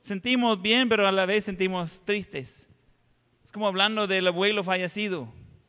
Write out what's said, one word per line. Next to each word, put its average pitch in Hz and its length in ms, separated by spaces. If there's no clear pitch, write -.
sentimos 226 600
bien, 233 280
pero 208 180
a 190 60
la 190 120
vez 202 200
sentimos 185 580
tristes? 185 640
Es - 120
como 208 140
hablando 208 380
del 185 220
abuelo 190 380
fallecido. 185 640